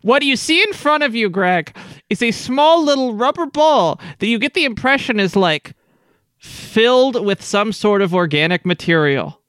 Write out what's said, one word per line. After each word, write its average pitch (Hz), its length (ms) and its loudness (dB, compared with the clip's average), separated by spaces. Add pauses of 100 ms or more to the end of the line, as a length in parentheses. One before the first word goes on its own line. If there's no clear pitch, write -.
What 269 220 2
you 277 120 2
see 330 280 0
in 427 100 -2
front 294 300 0
of 240 120 -2
you, 220 140 0
Greg, 180 480 -2 (320)
is 220 140 -2
a 233 80 0
small 311 520 2
little 269 300 0
rubber 277 320 -2
ball 277 560 2 (160)
that 196 80 -4
you 226 140 0
get 277 160 -4
the 330 100 0
impression 254 540 -2
is, 190 160 -2
like, 170 380 0 (680)
filled 247 840 0
with 202 200 -2
some 208 280 -2
sort 202 300 0
of 180 140 0
organic 165 500 0
material. 151 840 -2